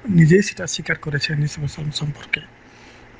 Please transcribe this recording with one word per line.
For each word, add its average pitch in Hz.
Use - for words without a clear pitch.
নিজেই 170
সেটা 180
স্বীকার 160
করেছে 147
ইউসুফ 147
আলাইহিস 143
সালাম 151
সম্পর্কে, -